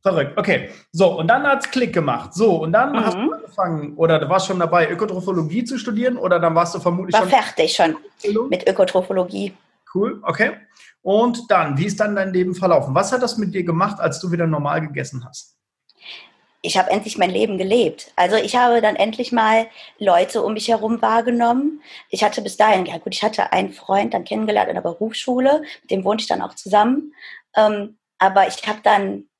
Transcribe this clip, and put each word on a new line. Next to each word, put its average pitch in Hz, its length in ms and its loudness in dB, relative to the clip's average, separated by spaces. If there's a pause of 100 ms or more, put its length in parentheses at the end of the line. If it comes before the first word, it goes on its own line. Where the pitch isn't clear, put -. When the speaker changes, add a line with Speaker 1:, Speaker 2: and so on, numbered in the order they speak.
Speaker 1:
Verrückt. 160 340 0
Okay. - 340 0 (200)
So, 175 280 4
und 165 100 0
dann 269 180 4
hat's 277 240 0
Klick 240 220 -2
gemacht. 139 420 -2
So, 196 220 4
und 160 160 -2
dann 247 320 2
hast 208 120 0
Speaker 2:
Mhm. 214 100 -2
Speaker 1:
du - 80 0
angefangen, 160 640 -6
oder 165 220 4
du 151 100 -2
warst 185 180 0
schon 185 120 -4
dabei, 165 320 2
Ökotrophologie 180 720 -4
zu 247 160 -6
studieren, 240 380 -2
oder 180 240 2
dann 165 140 2
warst 170 200 0
du 185 60 -6
vermutlich 175 340 -2
Speaker 2:
War 214 80 6
Speaker 1:
schon 180 80 -2
Speaker 2:
fertig - 440 2
schon 160 220 2
Speaker 1:
Ausbildung? 220 520 -4
Speaker 2:
mit 180 200 0
Ökotrophologie. 190 840 0 (400)
Speaker 1:
Cool, - 300 -2
okay. 190 320 -2 (460)
Und 220 480 0
dann, 156 280 2
wie 175 80 0
ist 202 140 -4
dann 208 160 0
dein 190 160 -2
Leben 180 220 0
verlaufen? 160 400 2
Was 202 180 0
hat 247 100 0
das 233 160 -4
mit 196 160 -4
dir 190 100 -2
gemacht, 175 360 -2
als 165 200 -4
du 180 120 -6
wieder 170 140 -2
normal 151 340 -2
gegessen 139 440 -10
hast? - 320 -20 (1040)
Speaker 2:
Ich 175 160 -2
habe 185 120 0
endlich 208 280 -4
mein 190 120 2
Leben 196 280 0
gelebt. 190 580 -2
Also 185 200 2
ich 226 200 -2
habe 240 240 4
dann 214 160 2
endlich 220 360 -2
mal 226 360 2 (300)
Leute 185 440 2
um 220 120 -2
mich 214 140 -6
herum 220 340 0
wahrgenommen. 240 800 0 (260)
Ich 190 160 -2
hatte 208 160 0
bis 202 160 -10
dahin, 202 300 4
ja 170 100 -10
gut, - 180 -10
ich - 80 -4
hatte 208 300 -2
einen 185 220 -2
Freund 202 400 -2
dann 185 100 -4
kennengelernt 214 460 -2
in - 40 -6
der 180 80 -4
Berufsschule, 247 800 -2 (200)
mit - 80 -20
dem 185 140 -2
wohnte 214 180 0
ich - 60 -10
dann 90 120 -2
auch - 140 -8
zusammen. 233 580 0 (420)
Ähm, 208 440 0 (200)
aber 190 300 4
ich - 180 -8
habe 208 160 -4
dann 202 460 0 (120)